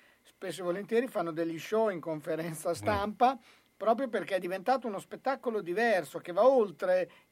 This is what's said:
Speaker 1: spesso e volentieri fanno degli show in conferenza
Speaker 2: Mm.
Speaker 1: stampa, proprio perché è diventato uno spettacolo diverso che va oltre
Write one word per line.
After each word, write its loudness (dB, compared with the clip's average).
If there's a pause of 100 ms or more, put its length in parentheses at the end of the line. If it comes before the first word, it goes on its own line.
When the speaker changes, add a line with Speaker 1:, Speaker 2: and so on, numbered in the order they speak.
(240)
Speaker 1:
spesso -12
e -6
volentieri 0
fanno -2
degli -4
show 0
in -4
conferenza -4
Speaker 2:
Mm. -2
Speaker 1:
stampa, 2 (380)
proprio 0
perché -2
è -2
diventato -2
uno -6
spettacolo -4
diverso 0
che -10
va 6
oltre 4 (220)